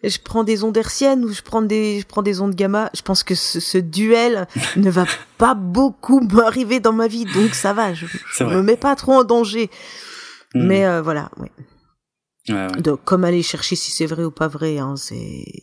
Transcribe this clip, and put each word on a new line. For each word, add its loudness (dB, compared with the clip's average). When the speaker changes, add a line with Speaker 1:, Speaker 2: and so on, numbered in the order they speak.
Speaker 1:
je -4
prends -2
des 0
ondes 0
hertziennes 2
ou -4
je -10
prends -2
des, 0
je -10
prends -4
des 0
ondes 0
gamma. 0
Je -8
pense -2
que -2
ce, -2
ce -2
duel 2
Speaker 2:
<laughs> -4
Speaker 1:
ne 4
va 2
pas 4
beaucoup 2
m'arriver 2
dans 4
ma 2
vie, -4
donc 2
ça -2
va, 0
je, -10
Speaker 2:
C'est -4
Speaker 1:
je 2
Speaker 2:
vrai. 0
Speaker 1:
me 4
mets 4
pas 0
trop 0
en 6
danger. 0
Speaker 2:
Hmm. 2
Speaker 1:
Mais, 4
euh, 2
voilà, -4
ouais. -14
Speaker 2:
Ouais, -2
ouais. -6
Speaker 1:
Donc, 0
comme 2
aller 0
chercher -4
si -6
c'est -2
vrai -4
ou -4
pas -4
vrai, -4
hein, -6
c'est, -12